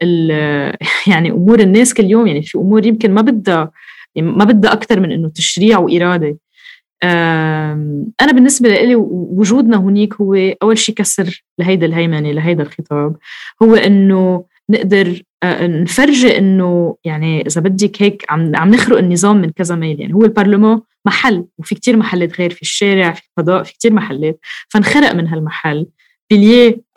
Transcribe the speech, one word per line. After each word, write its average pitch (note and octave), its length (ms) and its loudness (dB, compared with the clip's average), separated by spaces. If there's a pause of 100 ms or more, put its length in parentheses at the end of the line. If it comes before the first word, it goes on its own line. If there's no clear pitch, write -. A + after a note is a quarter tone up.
ال-، D3+ 720 -2 (160)
<laughs> - 200 0
يعني E3 200 0
أمور G#3 280 4
الناس G#3+ 340 4
كل G#3 120 0
يوم. A3 220 2
يعني D3 140 -2
في - 160 -8
أمور G3 280 2
يمكن A3 280 0
ما G#3+ 80 2
بدها، F#3+ 500 -2 (460)
ما E3+ 280 0
بدها G#3+ 280 4
أكتر G#3+ 260 -2
من F3+ 120 -2
إنه D#3+ 180 -4
تشريع G3+ 480 0
وإرادة. E3+ 600 -2 (640)
آم، D#3 1040 -2 (160)
أنا C#4+ 100 2
بالنسبة B3+ 380 4
لإلي A#3+ 260 2
وجودنا G#3 840 0
هنيك G3+ 360 0
هو G3 220 -2
أول G3 420 0
شيء A3 180 -4
كسر F#3 480 -6 (160)
لهيدا F3 260 0
الهيمنة، D#3+ 460 -2
لهيدا D#3 320 -2
الخطاب، D3 520 -6 (480)
هو A3+ 120 6
إنه F#3+ 720 2 (240)
نقدر، G3 520 0 (220)
آه، F3 240 -2
نفرجي B3 720 0
إنه F3+ 640 0
يعني D#3 380 -4
إذا D#3+ 200 -4
بدك G3 400 -2
هيك G3+ 280 0
عم، D#3+ 260 -2
عم E3 140 2
نخرق A#3+ 280 4
النظام F#3 440 2
من E3 80 -2
كذا F3 260 -4
ميل. D#3+ 260 -6
يعني C#3+ 120 -6
هو G#3 100 4
البرلمان G#3+ 580 2 (240)
محل، G3+ 400 -2 (120)
وفي - 180 -10
كتير B3 220 0
محلات F3 420 -2
غير، F3 100 -2
في F3 120 -16
الشارع، F#3+ 500 -2
في E3 180 -12
القضاء، F3+ 340 -2
في - 100 -20
كتير A#3 200 0
محلات، D#3 460 -4 (300)
فانخرق C4 460 0
من E3+ 120 -2
هالمحل D#3 580 -6 (460)
بليه A3+ 500 4 (160)